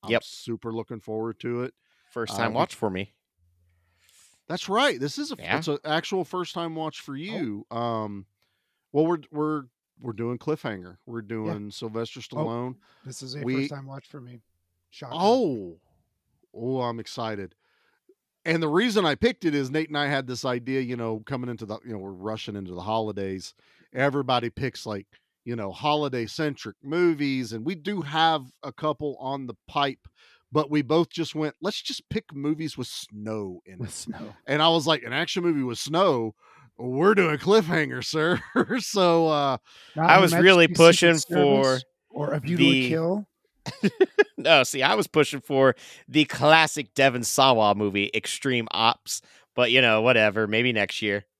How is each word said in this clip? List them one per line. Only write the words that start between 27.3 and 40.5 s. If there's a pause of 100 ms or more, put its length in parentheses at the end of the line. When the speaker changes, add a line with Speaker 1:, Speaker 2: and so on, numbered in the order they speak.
Speaker 1:
and
we
do
have (180)
a
couple
on
the (140)
pipe, (440)
but
we
both
just
went,
"Let's
just
pick
movies
with
snow
in
Speaker 3:
With
Speaker 1:
it."
Speaker 3:
snow. (140)
Speaker 1:
And
I
was
like,
"An
action
movie
with
snow? (440)
We're
doing
Cliffhanger,
sir." (140)
<laughs>
So,
uh, (380)
Speaker 3:
Not
Speaker 2:
I
Speaker 3:
in
Speaker 2:
was
Speaker 3:
the
Speaker 2:
really